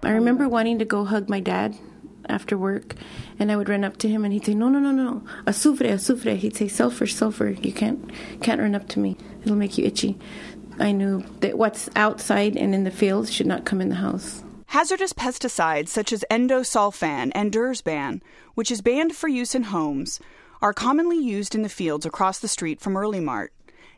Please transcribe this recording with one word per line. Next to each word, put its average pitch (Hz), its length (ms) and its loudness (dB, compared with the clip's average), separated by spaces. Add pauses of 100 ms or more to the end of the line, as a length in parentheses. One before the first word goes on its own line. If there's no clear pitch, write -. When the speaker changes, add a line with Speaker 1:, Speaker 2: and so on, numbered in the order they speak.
Speaker 1:
I - 80 2
remember 240 380 4
wanting 226 300 2
to 220 60 2
go 208 200 0
hug 202 240 0
my 202 100 2
dad 190 380 0 (500)
after 202 300 -2
work, 190 380 -2 (440)
and 208 120 2
I 208 40 2
would 202 140 0
run 202 140 2
up 196 140 -4
to 220 120 0
him 214 160 2
and 202 80 0
he'd 202 120 0
say, 208 80 2
"No, 220 140 2
no, 269 120 6
no, 277 120 4
no, 262 320 0 (220)
azufre, 254 440 4
azufre." 220 460 2
He'd 208 220 -2
say, 208 100 0
"Sulfur, 233 400 0
sulfur, 208 440 0
you 196 200 -4
can't, - 400 -2 (300)
can't - 180 2
run 208 160 2
up 202 140 -6
to - 100 -2
me. 190 160 0 (280)
It'll 208 120 2
make 104 220 0
you - 80 2
itchy." 196 320 0 (640)
I 208 120 4
knew 196 320 2 (160)
that - 180 0
what's 220 380 0
outside 214 640 2
and 196 180 2
in 196 80 2
the 190 80 0
fields 196 400 2
should - 160 0
not - 180 -2
come 190 160 0
in 190 80 0
the 190 60 0
house. 190 480 -4 (240)
Speaker 2:
Hazardous 359 460 2
pesticides 165 720 0
such 214 240 -2
as 214 180 -4
endosulfan 208 1040 2
and 202 180 0
dursban, 185 720 -2 (320)
which 226 160 -2
is 226 120 -2
banned 285 340 2
for 330 140 -2
use 247 260 -2
in 254 80 2
homes, 160 560 -4 (420)
are 208 120 2
commonly 320 440 2
used 208 380 -2
in 214 80 2
the 208 60 -4
fields 156 360 -2
across 190 340 0
the 226 80 -6
street 160 340 -4
from 190 160 -2
Early 202 240 -2
Mart. 120 320 -4 (440)